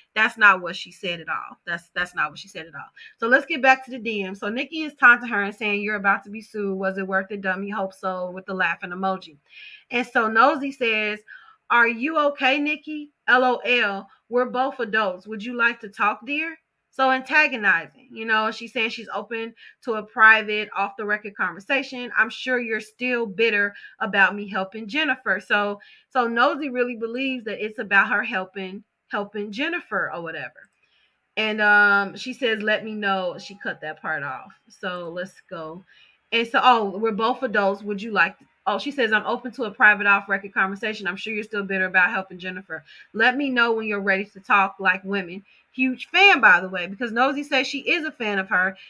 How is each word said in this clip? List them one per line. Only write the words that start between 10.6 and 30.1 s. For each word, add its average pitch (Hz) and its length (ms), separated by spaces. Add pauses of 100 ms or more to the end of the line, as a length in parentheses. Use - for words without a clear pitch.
says, 214 480 (500)
"Are 240 160
you 247 320
okay, 285 400
Nicki? 302 520 (180)
L 254 160
O 254 140
L. 208 520 (180)
We're 247 180
both 254 340
adults. 208 480
Would 214 160
you 247 100
like 233 280
to 208 60
talk, 214 380
dear?" 311 320 (340)
So 262 200
antagonizing, 254 960
you 226 140
know, 220 260
she's 226 220
saying 226 180
she's 226 240
open 226 400 (280)
to 233 120
a 214 80
private, 214 720
off-the-record 208 600
conversation. 247 800
"I'm 254 140
sure 254 280
you're 220 220
still 240 460
bitter 202 500 (240)
about 196 340
me 208 140
helping 208 400
Jennifer." 254 520
So, 202 400 (300)
so 247 160
Nosy 269 420
really 247 280
believes 240 480
that 202 200
it's 214 140
about 202 320
her 220 140
helping, 196 580 (260)
helping 208 440
Jennifer 233 600